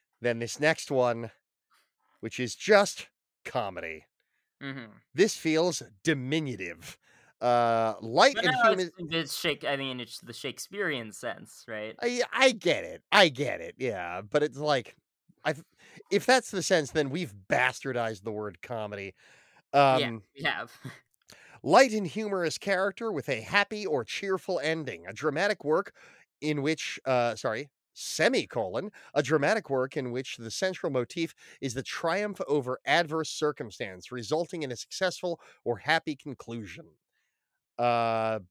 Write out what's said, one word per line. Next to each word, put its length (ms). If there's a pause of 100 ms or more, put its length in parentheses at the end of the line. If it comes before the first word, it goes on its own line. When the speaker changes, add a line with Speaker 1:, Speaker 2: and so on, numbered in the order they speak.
(220)
Speaker 1:
than 160
this 220
next 320
one, 400 (880)
which 200
is 140
just 540 (360)
comedy. 640 (560)
Speaker 2:
Mm-hmm. 360 (180)
Speaker 1:
This 200
feels 460 (220)
diminutive, 960 (420)
uh, 600
light 360
Speaker 2:
But 80
Speaker 1:
and 180
Speaker 2:
now 80
it's 140
Speaker 1:
humor 120
Speaker 2:
in 120
this 260
Shak-, 300
I 120
mean, 220
it's 200
the 140
Shakespearean 800
sense, 560
right? 340
Speaker 1:
I, 200 (100)
I 200
get 320
it, 280
I 180
get 320
it, 160
yeah, 440
but 220
it's 140
like, 380 (480)
I've, 200 (480)
if 140
that's 260
the 100
sense, 300
then 180
we've 240 (160)
bastardized 760
the 80
word 300
comedy. 540 (720)
Speaker 2:
Yeah, 220
Speaker 1:
Um, 120 (120)
Speaker 2:
we 80
have. 280 (120)
<laughs> 240 (560)
Speaker 1:
"Light 300
and 140
humorous 500
character 540
with 180
a 120
happy 440
or 180
cheerful 560
ending, 460
a 80
dramatic 500
work 300 (480)
in 220
which," 420
uh, 300
sorry, 340 (240)
semicolon, 1000 (220)
"a 80
dramatic 480
work 260
in 160
which 260
the 120
central 420
motif 440 (260)
is 140
the 80
triumph 640
over 380
adverse 440
circumstance, 840
resulting 520
in 80
a 40
successful 640 (240)
or 140
happy 380
conclusion." 800 (800)
Uh, 600 (120)